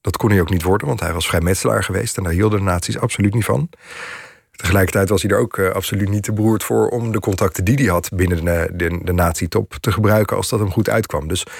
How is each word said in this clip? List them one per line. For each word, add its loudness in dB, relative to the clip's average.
Dat -6
kon 2
hij 4
ook 0
niet 0
worden, 2
want -2
hij -4
was -4
vrijmetselaar 0
geweest -4
en -4
daar -2
hielden 2
de -2
nazi's -2
absoluut 0
niet 0
van. 0
Tegelijkertijd 2
was 2
hij 0
er 4
ook, -2
eh, 2
absoluut -2
niet 0
te -4
beroerd 2
voor 2
om -2
de 0
contacten 0
die 4
hij 2
had 0
binnen 0
de, 0
de, -2
de -2
nazi-top 0
te 0
gebruiken 2
als -4
dat 0
hem 0
goed 0
uitkwam. -2
Dus -4